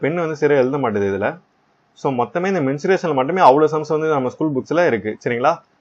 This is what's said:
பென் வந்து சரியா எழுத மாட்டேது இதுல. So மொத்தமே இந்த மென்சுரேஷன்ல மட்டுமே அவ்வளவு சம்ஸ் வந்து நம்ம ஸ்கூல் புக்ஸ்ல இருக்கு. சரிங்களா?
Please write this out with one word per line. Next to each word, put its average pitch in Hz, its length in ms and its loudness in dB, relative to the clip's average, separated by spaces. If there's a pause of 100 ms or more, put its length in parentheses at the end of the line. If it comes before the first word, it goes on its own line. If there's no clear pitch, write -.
பென் 170 220 -2
வந்து 156 180 -6
சரியா 143 220 4
எழுத 131 200 -2
மாட்டேது 104 280 -2
இதுல. 98 160 -2 (720)
So - 80 -4 (120)
மொத்தமே 175 340 -4
இந்த 180 140 -2
மென்சுரேஷன்ல 160 520 -2
மட்டுமே 165 280 -2
அவ்வளவு 147 260 6
சம்ஸ் 156 220 -4
வந்து 156 180 -2
நம்ம 127 200 -2
ஸ்கூல் 156 220 -4
புக்ஸ்ல 151 360 0
இருக்கு. 107 200 -2 (120)
சரிங்களா? 131 300 0 (280)